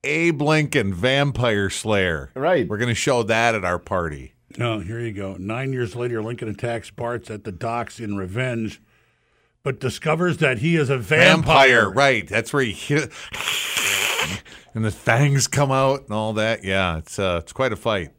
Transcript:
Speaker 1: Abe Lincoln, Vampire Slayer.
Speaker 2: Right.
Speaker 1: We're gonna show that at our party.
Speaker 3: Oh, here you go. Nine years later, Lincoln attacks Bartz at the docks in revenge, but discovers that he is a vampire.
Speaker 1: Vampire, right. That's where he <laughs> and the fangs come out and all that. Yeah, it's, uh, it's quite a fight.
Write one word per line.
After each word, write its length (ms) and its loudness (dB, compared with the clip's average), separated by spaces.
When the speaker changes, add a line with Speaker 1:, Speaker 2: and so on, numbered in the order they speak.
Speaker 1:
Abe 380 2
Lincoln, 500 2
Vampire 760 2
Slayer. 640 0
Speaker 2:
Right. 320 2
Speaker 1:
We're 120 -4
gonna 160 0
show 280 2
that 300 2
at 100 -2
our 140 0
party. 560 -4
Speaker 3:
Oh, 200 -2
here 200 -8
you 140 -6
go. 260 -8
Nine 340 -6
years 220 -4
later, 260 -4
Lincoln 280 -6
attacks 420 -6
Bartz 380 -8
at 140 -10
the 80 -10
docks 480 -6
in 180 -6
revenge, 640 -6
but 160 -4
discovers 580 -2
that 220 2
he 160 2
is 140 2
a 80 2
vampire. 880 6
Speaker 1:
Vampire, 40 0
right. 380 2
That's 240 -2
where 120 0
he 320 -4
<laughs> 1800 -4
and 120 -4
the 60 0
fangs 560 2
come 240 0
out 340 2
and 60 -10
all 220 -2
that. 300 0
Yeah, 340 0
it's, 220 -10
uh, 220 0
it's 120 -18
quite 180 0
a 60 -4
fight. 420 -4